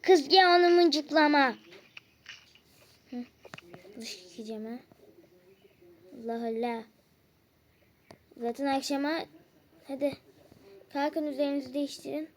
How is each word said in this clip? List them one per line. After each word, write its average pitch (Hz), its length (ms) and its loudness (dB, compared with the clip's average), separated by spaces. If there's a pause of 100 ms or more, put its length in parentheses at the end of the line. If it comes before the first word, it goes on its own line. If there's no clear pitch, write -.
Kız 302 320 4
ya 359 240 6
onu 349 120 6
mıncıklama. 302 840 4 (1500)
Hı. 247 140 -12 (720)
Bulaşık 220 280 -16
yıkayacağım 214 420 -14
ha. 240 140 -12 (1400)
Allah 233 240 -8
Allah. 226 360 -6 (1600)
Zaten 233 240 -6
akşama 277 600 -4 (600)
hadi 277 260 -4 (800)
kalkın, 294 320 -4
üzerinizi 277 480 -4
değiştirin. 285 640 -8